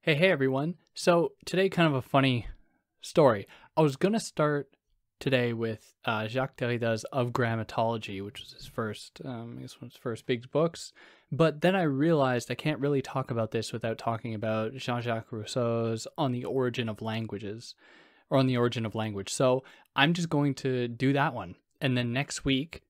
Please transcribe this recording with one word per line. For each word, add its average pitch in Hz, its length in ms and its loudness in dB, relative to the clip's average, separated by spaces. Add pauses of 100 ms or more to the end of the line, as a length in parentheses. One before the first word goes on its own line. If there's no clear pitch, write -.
(120)
Hey, 143 60 4
hey, 185 140 6
everyone. 135 440 0 (180)
So 170 380 4 (140)
today, 190 240 2
kind 175 180 4
of 147 60 4
a 127 80 0
funny 131 460 2 (520)
story. 123 480 4 (300)
I 160 40 4
was 143 140 4
gonna 208 240 0
start 147 560 -2 (460)
today 123 320 2
with, 113 500 -6
uh, 110 240 -2
Jacques 131 300 -4
Derrida's 117 560 -2
Of 123 180 0
Grammatology, 113 880 -2
which 101 200 -12
was - 100 -20
his - 140 -20
first, - 580 -8
um, 120 340 -10
I 131 40 -14
guess - 180 -16
one 120 80 -14
of - 60 -20
his - 80 -20
first 113 240 -6
big 123 260 -4
books. 165 400 0 (400)
But 151 300 2
then 185 160 4
I 180 60 2
realized 139 680 2
I 120 40 -2
can't 147 260 -2
really 139 200 2
talk - 300 -4
about 113 200 -2
this 113 200 -4
without 113 260 -4
talking 113 360 -4
about 110 420 -2
Jean-Jacques 120 560 -4
Rousseau's 117 880 -2
On 131 160 0
the 123 100 -4
Origin 123 460 0
of 104 120 -8
Languages, 110 720 -6 (560)
or 147 80 4
On 135 100 6
the 127 100 2
Origin 120 280 2
of 107 100 -6
Language. 107 360 -4
So 131 320 4 (320)
I'm 147 180 6
just 170 140 -2
going 143 280 0
to 123 340 -2
do 131 240 0
that 139 200 0
one. 92 220 -10 (240)
And 131 180 0
then 123 140 -2
next 139 320 -4
week 139 460 -2